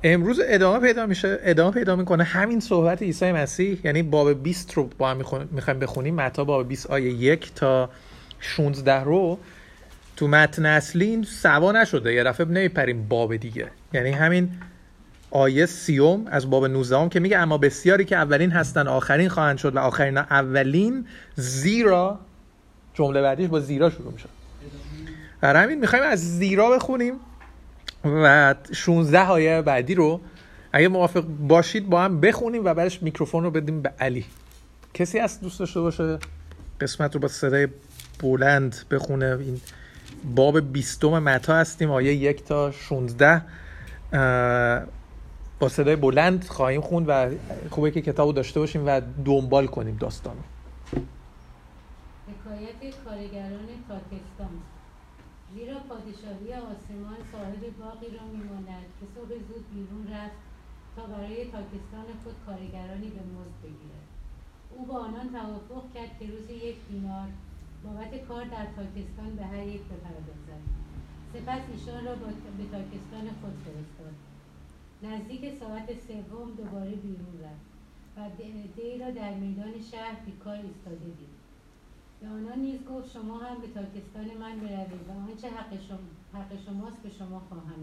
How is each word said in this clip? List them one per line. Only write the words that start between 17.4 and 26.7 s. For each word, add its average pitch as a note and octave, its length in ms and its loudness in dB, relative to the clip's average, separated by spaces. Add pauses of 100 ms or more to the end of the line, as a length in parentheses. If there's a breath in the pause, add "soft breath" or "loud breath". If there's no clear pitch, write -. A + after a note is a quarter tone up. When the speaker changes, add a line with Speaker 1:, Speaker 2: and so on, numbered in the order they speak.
Speaker 1:
بسیاری F3 460 4
که F#3+ 120 0
اولین D#3 340 4
هستن D3+ 380 2
آخرین C#3 400 4
خواهند D3 300 2
شد C#3 180 0
و - 20 2
آخرین C3+ 400 2
اولین، C#3+ 880 2 (280 loud breath)
زیرا،» F#3 840 2 (760)
جمله C#3 280 2
بعدیش C#3 260 2
با D#3+ 120 2
زیرا C#3+ 300 2
شروع B2 220 -12
می‌شه. - 160 -16 (1120 loud breath)
برای C#3+ 240 8
همین D4+ 160 0
می‌خوایم B3 240 4
از F3 340 0
زیرا G3 320 4